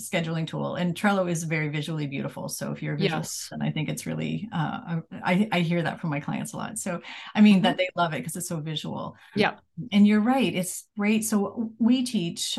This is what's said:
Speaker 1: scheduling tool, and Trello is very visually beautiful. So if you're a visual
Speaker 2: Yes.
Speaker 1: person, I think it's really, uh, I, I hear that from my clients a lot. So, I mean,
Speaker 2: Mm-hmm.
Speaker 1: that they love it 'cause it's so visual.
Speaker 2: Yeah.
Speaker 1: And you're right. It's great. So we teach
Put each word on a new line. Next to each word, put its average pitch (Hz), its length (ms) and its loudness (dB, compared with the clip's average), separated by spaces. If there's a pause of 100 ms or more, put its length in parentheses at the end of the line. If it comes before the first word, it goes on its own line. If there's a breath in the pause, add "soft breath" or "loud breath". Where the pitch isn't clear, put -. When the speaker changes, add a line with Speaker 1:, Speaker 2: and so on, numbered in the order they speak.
Speaker 1:
scheduling 165 480 -2
tool, 139 260 -4
and 170 220 0
Trello 196 340 2
is 165 140 -2
very 156 240 -2
visually 147 400 -4
beautiful. 139 400 -8
So 147 240 -6
if 147 100 -10
you're 151 120 -4
a - 20 -4
visual 160 240 0
Speaker 2:
Yes. - 280 -8
Speaker 1:
person, 151 140 -10
I 151 80 0
think 156 180 -4
it's 151 160 -6
really, - 460 -6
uh, 165 500 -4 (240)
I, 190 280 4
I 175 80 2
hear 170 220 2
that - 180 -4
from 165 100 -4
my 143 80 -2
clients 147 360 -6
a - 20 -10
lot. - 200 -8
So, 175 240 -6 (360 loud breath)
I 214 40 6
mean, 208 180 10
Speaker 2:
Mm-hmm. 165 40 4
Speaker 1:
that 180 140 4
they 185 180 0
love 170 200 0
it - 100 -4
'cause 165 100 -8
it's 175 140 -8
so 170 100 -4
visual. 151 560 -8 (220 loud breath)
Speaker 2:
Yeah. 196 220 2 (340)
Speaker 1:
And 208 160 10
you're 214 120 6
right. 254 320 4
It's - 360 -6 (100)
great. 214 260 2
So 220 540 0
we 254 260 4
teach - 540 -2